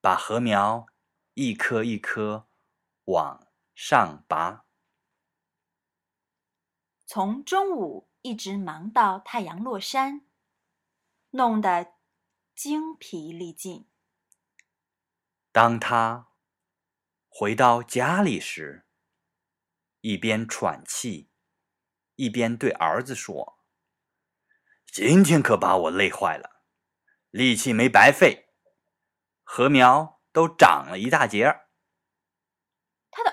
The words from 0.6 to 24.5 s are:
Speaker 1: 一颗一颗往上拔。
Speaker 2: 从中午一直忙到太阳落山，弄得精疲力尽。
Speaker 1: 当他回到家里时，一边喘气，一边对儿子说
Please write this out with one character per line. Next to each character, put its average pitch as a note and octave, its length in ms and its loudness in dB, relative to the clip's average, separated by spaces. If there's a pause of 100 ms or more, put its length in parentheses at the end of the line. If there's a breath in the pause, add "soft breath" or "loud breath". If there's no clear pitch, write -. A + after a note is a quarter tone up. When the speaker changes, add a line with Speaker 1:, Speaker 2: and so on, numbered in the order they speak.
Speaker 1:
一 A#2 200 -4
颗 A2+ 300 -4
一 A#2 120 -6
颗 G#2+ 520 -8 (560)
往 D#2 420 -4 (300)
上 F2 500 -2
拔。 E2+ 380 -6 (2500)
Speaker 2:
从 G#3+ 360 -6
中 G4 260 -2
午 B3+ 380 -8 (140)
一 B3 120 -10
直 G3 220 -10
忙 F3 340 -10
到 G#3 300 0
太 A#3 220 -10
阳 F3+ 200 -12
落 B3+ 160 -8
山， C4+ 480 -6 (1040)
弄 A#3 300 0
得 F3+ 340 -2 (580)
精 D#4 440 -8
疲 E3 360 -14
力 E3+ 200 -14
尽。 - 360 -16 (1600)
Speaker 1:
当 A#2 260 4
他 A#2 480 -2 (1000)
回 G#2 260 -4
到 A#2+ 260 4
家 C#3 420 -2
里 B2+ 180 -2
时， - 460 -14 (1120)
一 G#2+ 180 -6
边 A2 300 -4
喘 E2+ 360 -6
气， - 460 -12 (840)
一 C3 120 -6
边 A#2 280 -4
对 C#3 140 -4
儿 E2 300 -2
子 B2+ 140 -10
说 - 460 -14 (1300)